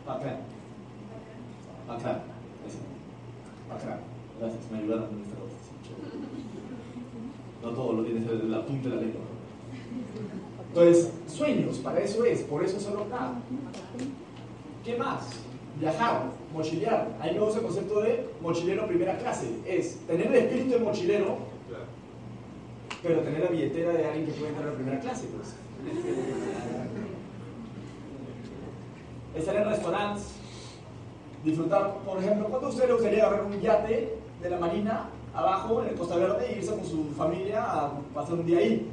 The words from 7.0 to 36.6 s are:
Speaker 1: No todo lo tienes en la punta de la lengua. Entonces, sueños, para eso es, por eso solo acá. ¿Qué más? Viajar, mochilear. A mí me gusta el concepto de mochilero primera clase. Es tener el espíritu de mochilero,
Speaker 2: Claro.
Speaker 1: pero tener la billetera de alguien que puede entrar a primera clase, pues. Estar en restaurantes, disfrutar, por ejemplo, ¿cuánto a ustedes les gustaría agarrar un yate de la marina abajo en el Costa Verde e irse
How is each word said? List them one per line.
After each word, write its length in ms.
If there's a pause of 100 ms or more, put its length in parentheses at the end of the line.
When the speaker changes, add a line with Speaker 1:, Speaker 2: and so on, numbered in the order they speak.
Speaker 1:
No 80
todo 220
lo 100
tienes 260
en 220
la 160
punta 220
de 80
la 60
lengua. 180 (1500)
Entonces, 420 (160)
sueños, 500
para 220
eso 240
es, 180
por 220
eso 160
solo 240
acá. 300 (1500)
¿Qué 120
más? 280 (560)
Viajar, 420 (300)
mochilear. 680
A 60
mí 60
me 80
gusta 180
el 60
concepto 360
de 280 (120)
mochilero 460
primera 320
clase. 300 (180)
Es 400
tener 220
el 60
espíritu 360
de 80
mochilero, 580 (320)
Speaker 2:
Claro. 160 (1160)
Speaker 1:
pero 200
tener 180
la 80
billetera 440
de 120
alguien 220
que 60
puede 180
entrar 180
a 60
primera 260
clase, 340
pues. 200 (3750)
Estar 220
en 120
restaurantes, 680 (1080)
disfrutar, 640
por 120
ejemplo, 300
¿cuánto 180
a 40
ustedes 180
les 80
gustaría 300
agarrar 200
un 140
yate 560 (260)
de 80
la 100
marina 480 (260)
abajo 480
en 60
el 80
Costa 200
Verde 320
e 100
irse 140